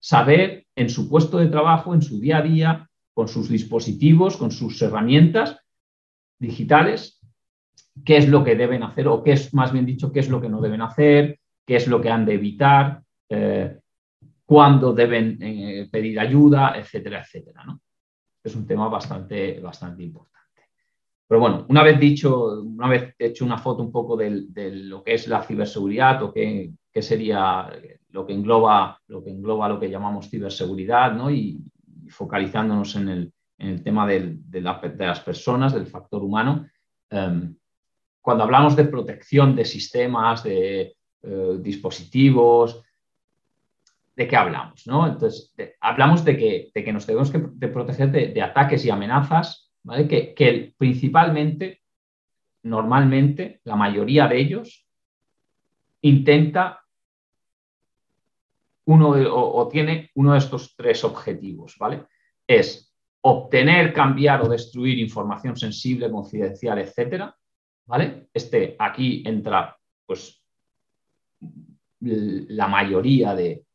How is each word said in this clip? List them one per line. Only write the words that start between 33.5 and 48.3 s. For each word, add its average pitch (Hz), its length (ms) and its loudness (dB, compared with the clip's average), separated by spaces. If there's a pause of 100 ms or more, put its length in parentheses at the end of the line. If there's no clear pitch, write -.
en 98 100 -10
el 90 140 -8
tema 104 240 -2
del, 90 440 -4
de 92 120 -10
la, 92 180 -8
de - 260 -8
las 87 140 -6
personas, 127 540 -2
del 95 120 -6
factor - 360 -12
humano, 110 440 -4 (440)
em, 90 440 -6 (680)
cuando 113 220 0
hablamos 143 300 4
de 147 100 4
protección - 720 0
de 117 120 -2
sistemas, 117 760 -4
de, 98 540 -4 (260)
eh, 95 380 -6
dispositivos, 117 1200 2 (1300)
¿de 123 100 -4
qué 127 100 0
hablamos, 87 500 -4
no? 147 200 2
Entonces, 113 500 -4
de, - 240 -16
hablamos 135 440 2
de 143 120 2
que, 107 380 -2
de 104 80 -6
que 110 100 -8
nos 101 140 -8
tenemos 127 240 0
que - 80 -2
de - 300 -8
proteger 131 420 -2
de, 139 180 0
de 107 140 -4